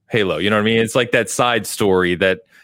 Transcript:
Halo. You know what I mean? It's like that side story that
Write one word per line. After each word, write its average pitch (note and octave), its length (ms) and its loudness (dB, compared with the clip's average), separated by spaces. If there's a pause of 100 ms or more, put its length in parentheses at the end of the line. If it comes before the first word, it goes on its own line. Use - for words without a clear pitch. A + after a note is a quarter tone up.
Halo. F#2+ 280 0
You F#2+ 120 -2
know G#2+ 80 2
what G#2 60 2
I - 20 -2
mean? A2+ 140 2
It's A2+ 160 -2
like A#2+ 160 0
that A#2 180 0
side A#2+ 360 -2
story F#2 500 0
that F#2 260 0 (220)